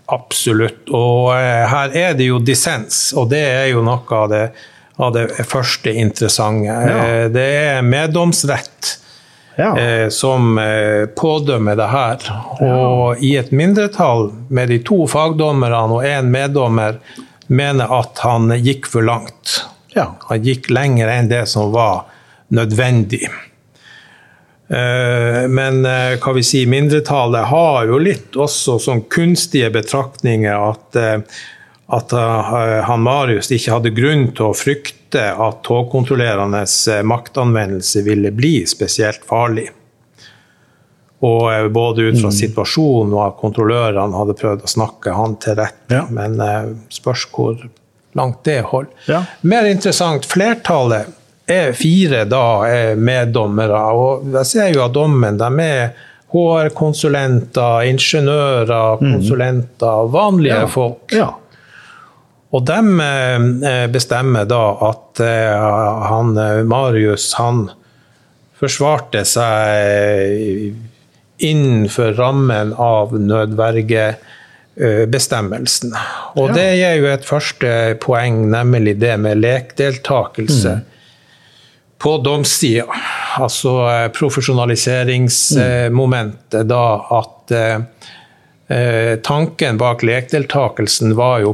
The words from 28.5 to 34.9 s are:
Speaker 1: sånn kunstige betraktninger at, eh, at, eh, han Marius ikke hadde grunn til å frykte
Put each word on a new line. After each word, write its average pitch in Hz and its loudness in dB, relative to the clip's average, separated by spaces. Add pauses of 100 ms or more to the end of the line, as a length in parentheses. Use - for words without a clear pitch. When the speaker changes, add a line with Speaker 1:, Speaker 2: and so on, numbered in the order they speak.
Speaker 1:
sånn 120 -2
kunstige 160 0
betraktninger 110 -2
at, - -8
eh, 110 0 (760)
at, 120 -4
eh, 113 0
han 117 0
Marius 123 0
ikke 117 0
hadde 117 0
grunn 135 2
til 113 0
å 101 0
frykte - -4 (120)